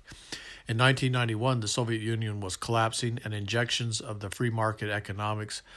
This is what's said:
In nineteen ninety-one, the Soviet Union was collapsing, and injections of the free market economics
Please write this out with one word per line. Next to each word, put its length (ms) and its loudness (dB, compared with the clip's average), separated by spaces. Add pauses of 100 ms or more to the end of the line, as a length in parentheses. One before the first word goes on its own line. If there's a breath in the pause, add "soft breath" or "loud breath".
(680 loud breath)
In 80 0
nineteen 360 6
ninety-one, 480 2
the 80 -2
Soviet 340 0
Union 380 -2
was 160 -6
collapsing, 680 0
and 100 -4
injections 640 0
of 200 -8
the 100 -6
free 200 0
market 400 0
economics 720 -4 (140 loud breath)